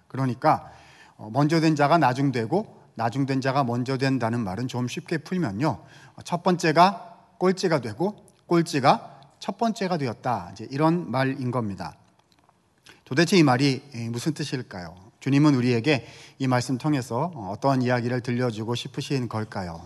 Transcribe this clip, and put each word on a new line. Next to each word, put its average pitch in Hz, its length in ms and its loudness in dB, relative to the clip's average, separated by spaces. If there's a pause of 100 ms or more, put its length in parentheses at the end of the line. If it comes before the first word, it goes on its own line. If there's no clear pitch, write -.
그러니까, 131 640 0 (480)
어, 110 120 -16
먼저 151 300 2
된 160 160 4
자가 147 220 4
나중되고 127 840 0 (120)
나중된 127 480 -2
자가 135 200 2
먼저 123 360 -2
된다는 120 420 0
말은 110 280 -4
좀 123 200 -4
쉽게 170 300 -6
풀면요, 147 500 -2
어, - 560 -10
첫 175 180 -6
번째가 175 760 4 (220)
꼴찌가 185 440 2
되고 120 340 -4 (300)
꼴찌가 165 720 2 (180)
첫 - 200 -8
번째가 190 400 -2
되었다. 113 540 -4
이제 110 180 -14
이런 160 400 0
말인 135 400 -2
겁니다. 98 440 -6 (1080)
도대체 165 320 2
이 170 60 8
말이, 131 400 4 (100)
에, 117 160 -8
무슨 120 240 -4
뜻일까요? 104 640 -10 (240)
주님은 139 340 4
우리에게 123 520 2 (320)
이 135 80 -2
말씀 127 320 0
통해서, 147 560 -2
어, 101 180 -10
어떤 131 300 0
이야기를 123 400 0
들려주고 120 520 -4
싶으신 139 540 -6
걸까요? 95 580 -8